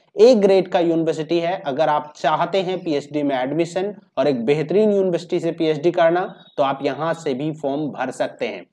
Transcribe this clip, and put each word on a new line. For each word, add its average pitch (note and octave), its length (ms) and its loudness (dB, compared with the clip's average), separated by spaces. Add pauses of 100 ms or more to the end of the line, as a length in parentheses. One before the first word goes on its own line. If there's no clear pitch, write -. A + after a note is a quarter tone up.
(180)
ए A#3+ 180 8
ग्रेड F#3+ 320 4
का F#3+ 120 0
यूनिवर्सिटी E3 600 0
है। E3+ 140 -2 (120)
अगर D3 240 0
आप D3 260 -2
चाहते D#3 460 0
हैं F3+ 220 -4
पीएचडी D3 400 -2
में C#3 120 0
एडमिशन E3 580 -2 (240)
और C3+ 100 2
एक B2 180 0
बेहतरीन D#3+ 480 2
यूनिवर्सिटी F3+ 460 -2
से E3 120 -2
पीएचडी D#3 400 0
करना, F3 440 2 (220)
तो D3 60 2
आप C3+ 200 -2
यहाँ C#3+ 300 -4
से D#3 200 -6
भी D3 180 -6
फॉर्म D3 380 -4
भर B2+ 220 -6
सकते B2+ 360 -6
हैं। G#2 240 -10